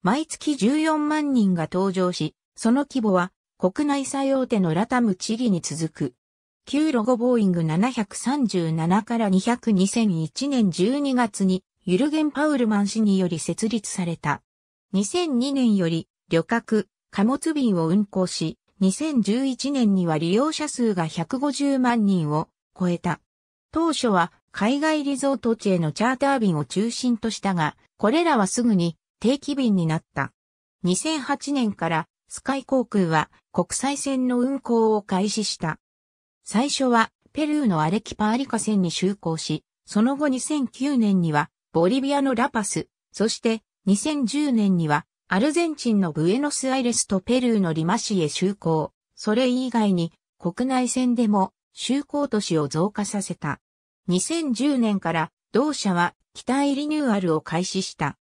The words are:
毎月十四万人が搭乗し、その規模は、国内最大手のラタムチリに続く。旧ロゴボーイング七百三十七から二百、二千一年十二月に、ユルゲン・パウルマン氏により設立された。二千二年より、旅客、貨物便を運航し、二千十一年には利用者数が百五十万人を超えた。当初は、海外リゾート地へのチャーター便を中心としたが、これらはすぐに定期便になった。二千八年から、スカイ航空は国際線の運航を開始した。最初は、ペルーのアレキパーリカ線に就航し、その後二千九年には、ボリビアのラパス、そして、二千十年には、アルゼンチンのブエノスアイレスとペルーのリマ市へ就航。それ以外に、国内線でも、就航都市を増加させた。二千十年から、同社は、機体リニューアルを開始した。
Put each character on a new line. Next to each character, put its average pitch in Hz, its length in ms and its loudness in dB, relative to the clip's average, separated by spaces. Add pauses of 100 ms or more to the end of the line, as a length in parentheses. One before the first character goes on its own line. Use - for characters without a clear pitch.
毎 269 240 0
月 - 300 -4
十 254 200 2
四 311 300 0
万 302 240 0
人 208 220 4
が 165 160 -2
搭 185 240 0
乗 180 180 0
し、 156 240 -6 (220)
そ 226 160 0
の 285 80 2
規 269 180 -4
模 214 140 2
は、 180 180 2 (260)
国 294 300 0
内 277 160 0
最 269 300 -2
大 262 120 2
手 226 140 0
の 165 140 2
ラ 190 140 0
タ 254 120 0
ム 214 160 2
チ 226 220 -4
リ 240 140 0
に 170 100 0
続 160 260 -6
く。 - 260 -6 (520)
旧 302 260 0
ロ 226 140 0
ゴ 254 100 2
ボ 240 220 2
ー - 20 4
イ 202 80 2
ン 185 60 2
グ 170 100 0
七 170 260 0
百 233 260 -6
三 269 300 -2
十 170 280 -2
七 170 300 0
か 233 160 -4
ら 214 100 0
二 190 100 4
百、 233 320 -2
二 190 160 4
千 196 340 0
一 254 280 -6
年 233 200 2
十 214 300 0
二 277 140 0
月 226 320 0
に、 185 180 0 (220)
ユ 185 120 2
ル 285 120 2
ゲ 311 140 0
ン・ 302 60 0
パ 302 200 0
ウ 285 80 2
ル 240 100 2
マ 208 120 2
ン 202 100 2
氏 220 100 -4
に 202 180 4
よ 180 120 2
り 165 100 -4
設 208 300 -4
立 220 200 -4
さ 185 140 -6
れ 165 140 -4
た。 - 260 -4 (480)
二 196 140 2
千 320 340 0
二 277 140 0
年 240 240 2
よ 170 100 2
り、 165 220 -4 (180)
旅 165 160 2
客、 - 460 -2 (200)
貨 196 140 -2
物 285 300 0
便 240 240 2
を 160 100 0
運 202 160 2
航 185 240 -2
し、 - 300 -6 (240)
二 190 100 4
千 294 300 -2
十 240 240 0
一 262 240 -4
年 240 240 2
に 180 140 2
は 156 100 0
利 165 160 0
用 285 180 2
者 302 160 -6
数 226 280 0
が 170 100 -2
百 165 320 -4
五 285 140 -2
十 277 260 0
万 240 260 2
人 175 280 2
を 156 180 -2 (280)
超 180 120 0
え 175 80 0
た。 - 240 -4 (500)
当 330 220 0
初 - 140 -2
は、 175 260 2 (180)
海 254 280 0
外 311 240 0
リ 277 140 -2
ゾ 269 160 0
ー 233 40 -2
ト 226 180 0
地 208 140 -2
へ 185 80 2
の 160 140 0
チ - 120 -4
ャ 254 100 2
ー 254 40 -4
タ 277 180 2
ー 262 40 0
便 185 180 2
を 147 80 -2
中 214 240 -2
心 240 260 0
と 226 140 -6
し - 100 -8
た 196 140 -2
が、 156 240 0 (200)
こ 208 120 2
れ 320 140 2
ら 294 160 2
は 185 80 2
す 240 160 -2
ぐ 233 100 4
に 170 240 0 (220)
定 262 180 2
期 285 160 -6
便 247 220 2
に 170 100 2
な 160 120 0
っ - 60 -6 (120)
た。 - 180 -6 (480)
二 180 140 0
千 311 260 -2
八 277 320 -4
年 233 200 0
か 165 160 -4
ら、 165 180 -2 (200)
ス - 120 -14
カ 269 160 -4
イ 277 80 -6
航 254 200 0
空 202 220 0
は 160 240 0 (220)
国 175 220 0
際 277 240 -4
線 262 300 -2
の 247 120 0
運 269 200 -2
航 226 380 2
を 202 60 -4
開 196 260 0
始 214 140 -2
し - 140 -6
た。 160 200 -6 (640)
最 269 280 0
初 269 140 0
は、 233 260 2 (220)
ペ 302 120 0
ル 302 200 0
ー - 20 4
の 165 140 2
ア 160 100 0
レ 214 100 -2
キ - 140 -14
パ 214 160 0
ー 240 60 0
リ 269 100 -4
カ 226 100 -4
線 208 240 0
に 175 80 0
就 196 260 -2
航 160 220 -6
し、 - 260 -6 (220)
そ 208 160 0
の 262 140 2
後 294 120 -2
二 262 120 0
千 285 280 -2
九 277 300 -2
年 202 240 4
に 156 120 0
は、 147 180 0 (200)
ボ 165 160 2
リ 254 140 0
ビ 277 140 -2
ア 277 80 0
の 269 100 0
ラ 240 160 0
パ 220 140 -2
ス、 - 240 -6 (240)
そ 208 160 -2
し - 140 -6
て、 226 200 -2 (240)
二 196 100 4
千 294 300 -2
十 285 260 0
年 208 240 4
に 165 120 0
は、 147 180 0 (280)
ア 190 60 2
ル 285 140 2
ゼ 339 120 2
ン 311 120 -6
チ 233 160 -2
ン 196 80 4
の 170 100 0
ブ 160 180 0
エ 233 100 2
ノ 294 120 -2
ス - 180 -4
ア 262 80 0
イ 262 60 0
レ 240 80 0
ス - 140 -2
と 190 160 -2
ペ 254 180 0
ル 240 160 2
ー 208 60 2
の 170 100 0
リ 160 140 -2
マ 196 120 2
市 208 240 -2
へ 151 40 2
就 185 280 -2
航。 160 380 -2 (240)
そ - 180 -2
れ 254 140 2
以 254 220 0
外 214 240 2
に、 170 180 0 (260)
国 180 300 -4
内 254 220 0
線 254 260 0
で 226 140 2
も、 196 240 2 (200)
就 269 300 -2
航 285 240 -2
都 214 140 -2
市 160 160 0
を 147 100 2
増 175 240 0
加 208 140 -4
さ 202 160 -6
せ 175 140 -8
た。 - 260 -8 (460)
二 180 120 2
千 320 320 -2
十 262 260 0
年 214 220 0
か 165 140 -4
ら、 165 180 -2 (220)
同 302 180 2
社 202 220 -2
は、 175 220 0 (180)
機 - 100 -18
体 277 320 0
リ 294 100 -4
ニ 302 120 -2
ュ 285 100 0
ー 226 60 2
ア 202 40 0
ル 180 160 0
を 156 60 0
開 170 240 -4
始 190 180 -4
し - 140 -10
た。 151 260 -4